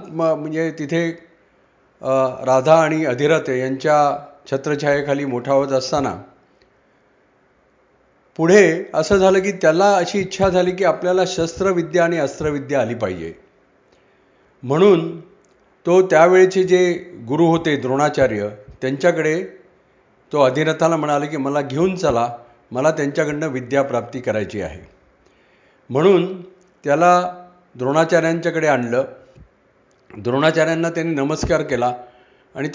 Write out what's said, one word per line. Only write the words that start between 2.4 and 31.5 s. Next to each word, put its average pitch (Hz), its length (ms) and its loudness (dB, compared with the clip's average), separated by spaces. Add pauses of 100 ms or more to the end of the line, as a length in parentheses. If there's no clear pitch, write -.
राधा 147 380 4
आणि 156 220 0
अधिरथ 147 440 0
यांच्या 135 760 0 (260)
छत्रछायेखाली 143 720 -2
मोठा 127 280 -4
होत 139 140 2
असताना 131 540 -2 (2250)
पुढे 175 560 4
असं 160 240 0
झालं 190 220 4
की 196 120 -2
त्याला 185 440 2
अशी 180 240 -2
इच्छा 190 300 -2
झाली 180 220 2
की 185 120 -2
आपल्याला 180 440 0
शस्त्रविद्या 170 760 -2
आणि 170 140 0
अस्त्रविद्या 139 640 -2
आली 117 140 -4
पाहिजे. 92 380 -6 (1300)
म्हणून 165 580 2 (640)
तो 180 160 4
त्यावेळचे 185 640 6
जे 180 480 0 (160)
गुरु 151 180 2
होते 165 300 0
द्रोणाचार्य, 127 760 0 (320)
त्यांच्याकडे 156 600 0 (880)
तो 147 100 2
अधिरथाला 156 540 2
म्हणाले 147 320 -2
की 156 100 -8
"मला 139 240 -2
घेऊन 156 340 -2
चला, 120 420 -2 (340)
मला 135 200 0
त्यांच्याकडनं 151 560 -4
विद्याप्राप्ती 127 720 -4
करायची 107 420 -6
आहे." 87 280 -12 (1000)
म्हणून 180 520 2 (420)
त्याला 175 580 2 (340)
द्रोणाचार्यांच्याकडे 160 920 0
आणलं. 123 380 0 (1120)
द्रोणाचार्यांना 160 720 0
त्यांनी 165 240 -4
नमस्कार 151 480 -2